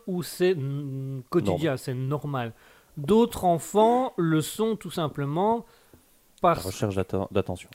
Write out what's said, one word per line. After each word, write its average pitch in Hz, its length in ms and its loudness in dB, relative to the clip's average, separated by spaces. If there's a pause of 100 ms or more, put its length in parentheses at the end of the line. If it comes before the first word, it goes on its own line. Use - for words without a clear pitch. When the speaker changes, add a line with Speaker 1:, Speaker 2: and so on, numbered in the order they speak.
Speaker 1:
où 180 160 -4
c'est, 180 320 2
mm, 135 720 -6
quotidien, 160 420 2
Speaker 2:
Normal. 127 60 -2
Speaker 1:
c'est 135 160 -8
normal. 131 600 -4 (440)
D'autres 214 480 4
enfants 220 720 4
le 160 240 2
sont 214 340 -2
tout 170 160 -12
simplement 160 680 0
Speaker 2:
La 233 40 -6 (800)
Speaker 1:
parce 165 240 2
Speaker 2:
recherche 98 300 -2
d'atten-, 95 360 -2
d'attention. 95 440 -2